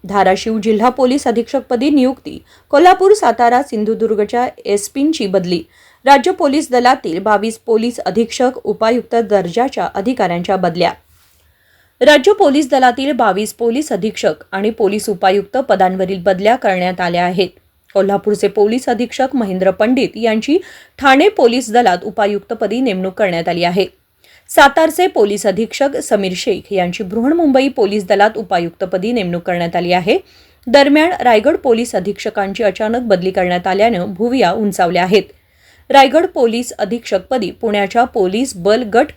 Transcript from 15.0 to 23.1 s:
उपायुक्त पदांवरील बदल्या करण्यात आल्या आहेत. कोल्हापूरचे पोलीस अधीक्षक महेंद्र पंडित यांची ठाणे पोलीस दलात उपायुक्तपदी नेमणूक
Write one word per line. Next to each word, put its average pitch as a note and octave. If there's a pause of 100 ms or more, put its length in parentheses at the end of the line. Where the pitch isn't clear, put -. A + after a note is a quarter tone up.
उपायुक्त G3
पदांवरील F#3+
बदल्या G3
करण्यात F#3
आल्या F3
आहेत. F#3 (440)
कोल्हापूरचे G3
पोलीस A3
अधीक्षक A#3+
महेंद्र F#3+
पंडित A3
यांची A3+ (420)
ठाणे C#4
पोलीस B3
दलात G#3
उपायुक्तपदी G#3
नेमणूक F#3+